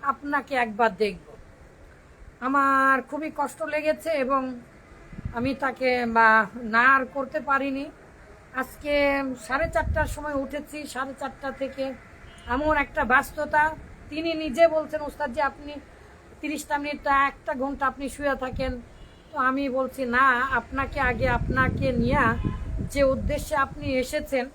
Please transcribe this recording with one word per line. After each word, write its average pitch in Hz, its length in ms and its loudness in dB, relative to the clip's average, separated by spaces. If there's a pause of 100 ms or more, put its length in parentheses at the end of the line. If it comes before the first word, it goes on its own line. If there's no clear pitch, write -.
আপনাকে 285 520 -2
একবার 226 420 2
দেখব।" 202 300 -2 (1120)
আমার 269 640 4
খুবই 294 340 -8
কষ্ট 294 260 -4
লেগেছে 302 480 -2
এবং 269 320 2 (920)
আমি 247 200 0
তাকে, 254 360 -2 (160)
বা, 226 220 6 (360)
না 226 240 4
আর 269 180 6
করতে 269 340 -6
পারিনি। 277 460 -2 (720)
আজকে 262 380 -4 (460)
সাড়ে 285 280 -2
চারটার 311 380 2
সময় 294 280 -4
উঠেছি, 285 520 -6
সাড়ে 269 320 -6
চারটা 269 340 -8
থেকে 269 320 -6 (640)
এমন 294 300 2
একটা 285 280 -2
ব্যস্ততা। 294 600 2 (440)
তিনি 320 260 -2
নিজে 311 340 2
বলছেন, 302 320 -2
"ওস্তাদজি, 294 400 -6
আপনি 285 320 -4 (680)
তিরিশটা 294 380 -4
মিনিট, 285 280 -6
একটা 277 480 2
ঘন্টা 269 320 -4
আপনি 269 220 -4
শুয়ে 277 280 -2
থাকেন।" 262 360 -4 (680)
আমি 262 280 2
বলছি, 262 360 -2
"না, 247 220 4 (260)
আপনাকে 269 480 -4
আগে, 247 280 0
আপনাকে 254 640 0
নিয়া 240 320 2 (680)
যে 277 140 -2
উদ্দেশ্যে 269 520 0
আপনি 277 380 -2
এসেছেন 262 500 -2 (100)